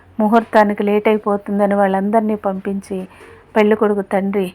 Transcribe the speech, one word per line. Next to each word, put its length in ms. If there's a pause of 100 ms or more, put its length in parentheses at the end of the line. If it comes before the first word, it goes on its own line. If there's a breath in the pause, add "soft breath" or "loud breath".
(200 soft breath)
ముహూర్తానికి 640
లేట్ 260
అయిపోతుందని" 640
వాళ్ళందరినీ 640
పంపించి 640 (580 loud breath)
పెళ్ళికొడుకు 460
తండ్రి 520